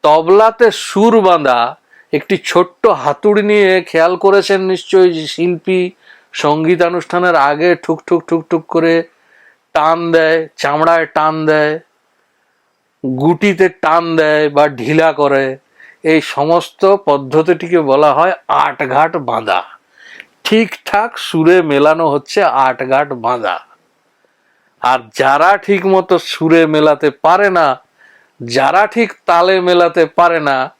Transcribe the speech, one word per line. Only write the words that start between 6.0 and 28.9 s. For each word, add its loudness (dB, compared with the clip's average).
সঙ্গীত 0
অনুষ্ঠানের -2
আগে 0
ঠুক -4
ঠুক 0
ঠুক -2
ঠুক -2
করে 2
টান 0
দেয়, 2
চামড়ায় 0
টান 0
দেয়, 0
গুটিতে 0
টান 2
দেয় 2
বা 4
ঢিলা 0
করে, 0
এই 2
সমস্ত -2
পদ্ধতিটিকে 0
বলা 2
হয় 0
আট -6
ঘাট 0
বাঁধা। -2
ঠিকঠাক -2
সুরে 2
মেলানো 2
হচ্ছে -4
আট -2
ঘাট 0
বাঁধা। -4
আর 0
যারা 2
ঠিক -2
মতো 0
সুরে 2
মেলাতে 2
পারে 2
না, 2
যারা 0